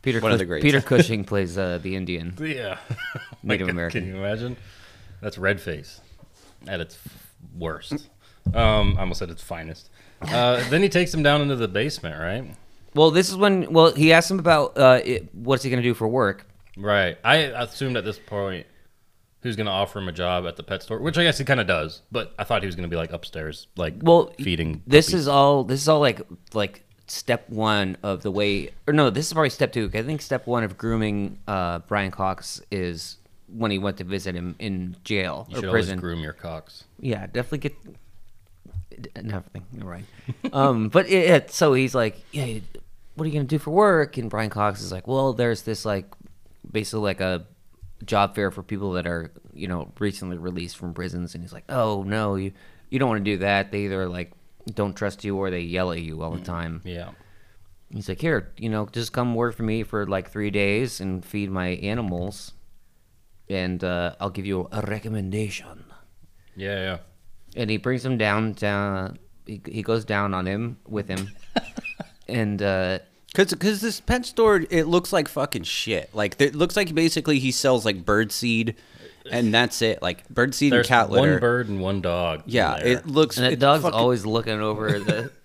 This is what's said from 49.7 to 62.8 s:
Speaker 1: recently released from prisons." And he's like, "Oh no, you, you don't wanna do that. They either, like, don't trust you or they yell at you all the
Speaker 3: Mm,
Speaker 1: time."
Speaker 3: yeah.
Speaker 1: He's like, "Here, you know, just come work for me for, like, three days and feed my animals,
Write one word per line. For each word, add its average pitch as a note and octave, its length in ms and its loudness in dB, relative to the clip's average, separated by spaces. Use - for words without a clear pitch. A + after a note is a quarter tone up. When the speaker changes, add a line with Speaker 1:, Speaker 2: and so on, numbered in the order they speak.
Speaker 1:
recently F#2+ 400 -4
released F2 400 -8
from F2 160 -8
prisons." F2 400 -8
And E2+ 100 -12
he's F2+ 80 -16
like, E2+ 160 -18
"Oh A2 360 0
no, G#2 320 -2
you, F#2+ 160 -4
you C3 80 -2
don't C3 100 2
wanna G#2+ 120 0
do G2+ 180 0
that. G2 340 2
They G2+ 120 -2
either, F#2+ 240 -2
like, F2 240 -8
don't G2+ 200 -2
trust G2+ 300 -6
you G2+ 120 -2
or F#2+ 140 -2
they F2+ 100 -4
yell F2+ 320 -2
at E2 80 -6
you D#2+ 220 -8
all E2 80 -6
the E2+ 100 -8
Speaker 3:
Mm, F2+ 40 -16
Speaker 1:
time." E2+ 400 -6
Speaker 3:
yeah. F2 260 -12
Speaker 1:
He's G#2+ 180 -10
like, - 120 -6
"Here, D3+ 360 -2
you A2+ 140 -6
know, G#2+ 220 -2
just A#2 200 -6
come B2 220 0
work A#2 220 0
for A#2 60 -6
me A2 200 -2
for, G#2 240 -4
like, F#2+ 240 -4
three G#2 200 -4
days G#2 500 0
and F#2 240 -4
feed G2+ 260 -4
my F#2 180 -2
animals, G2 840 -6